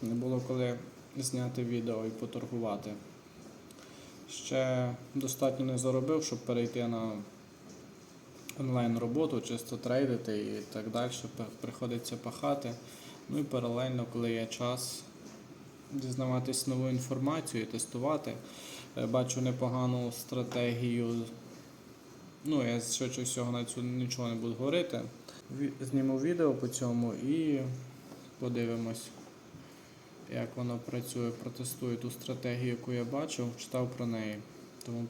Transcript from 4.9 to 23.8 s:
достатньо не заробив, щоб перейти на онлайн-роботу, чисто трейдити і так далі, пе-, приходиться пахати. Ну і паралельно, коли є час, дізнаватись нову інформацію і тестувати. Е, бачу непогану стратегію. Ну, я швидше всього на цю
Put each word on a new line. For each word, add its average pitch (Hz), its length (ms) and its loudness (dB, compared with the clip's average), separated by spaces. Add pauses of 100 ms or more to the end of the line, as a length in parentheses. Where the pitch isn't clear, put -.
достатньо 131 500 2
не 131 120 2
заробив, 131 460 4
щоб 120 160 -2
перейти 120 480 2
на 113 240 0 (1500)
онлайн-роботу, 123 840 4
чисто 117 360 -4
трейдити 123 600 2
і 104 360 -2
так 110 160 -4
далі, 120 220 0 (260)
пе-, 120 60 -4 (180)
приходиться 120 560 -4
пахати. 120 540 0 (580)
Ну 143 100 2
і 151 40 2
паралельно, 123 680 2
коли 117 180 2
є 113 140 2
час, 123 560 -2 (920)
дізнаватись 127 760 2
нову 131 220 4
інформацію 131 760 2
і - 20 0
тестувати. 123 680 0 (640)
Е, 123 80 2
бачу 123 360 4
непогану 127 680 2
стратегію. 120 1040 2 (1300)
Ну, 143 220 4
я 120 140 4
швидше 127 420 0
всього 123 280 2
на 120 140 0
цю 120 160 -4